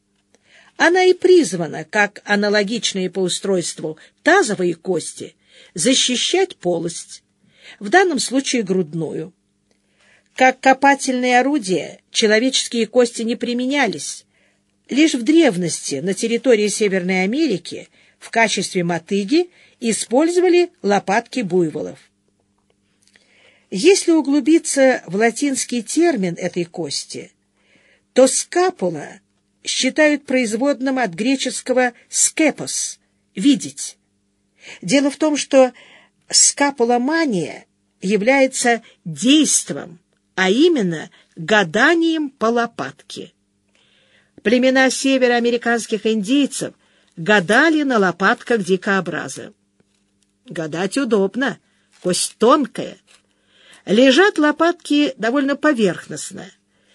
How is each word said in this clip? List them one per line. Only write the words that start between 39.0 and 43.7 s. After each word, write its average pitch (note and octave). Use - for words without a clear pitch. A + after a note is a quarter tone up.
действом, F3
а F#3
именно G#3
гаданием C4+
по -
лопатке. A3+